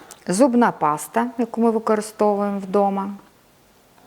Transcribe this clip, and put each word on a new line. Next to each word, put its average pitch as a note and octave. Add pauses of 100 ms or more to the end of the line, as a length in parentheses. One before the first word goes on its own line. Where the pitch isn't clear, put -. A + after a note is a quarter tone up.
(280)
зубна A#3
паста, D#3 (120)
яку A#3
ми A#3
використовуємо G#3
вдома. G3 (920)